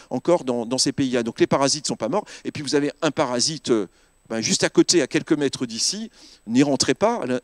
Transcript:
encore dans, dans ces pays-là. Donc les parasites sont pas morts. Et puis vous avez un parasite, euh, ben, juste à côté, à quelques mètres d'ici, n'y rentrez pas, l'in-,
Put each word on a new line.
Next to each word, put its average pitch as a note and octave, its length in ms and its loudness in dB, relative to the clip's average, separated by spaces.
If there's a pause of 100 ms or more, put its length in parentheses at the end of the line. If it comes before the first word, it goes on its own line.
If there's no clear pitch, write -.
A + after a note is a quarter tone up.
encore C#3+ 340 2
dans, A#2+ 220 -2
dans C3 120 -2
ces C#3 140 0
pays-là. B2+ 320 0
Donc A2+ 160 -6
les E3+ 80 4
parasites C#3+ 400 0
sont A#2 80 -4
pas A2+ 140 -4
morts. G3 160 -2 (180)
Et - 80 -6
puis D3 120 -8
vous C3+ 120 -2
avez C#3+ 160 2 (100)
un D#3 100 0
parasite, D3 580 -2
euh, G#2+ 180 2 (420)
ben, A2+ 120 -4
juste F#3 240 0
à D#3 40 0
côté, F3+ 320 4
à B2 60 0
quelques - 240 -2
mètres C#3 340 0
d'ici, A#2 460 -6 (360)
n'y B2 160 4
rentrez C#3 320 2
pas, G#3+ 300 0
l'in-, B2+ 180 -4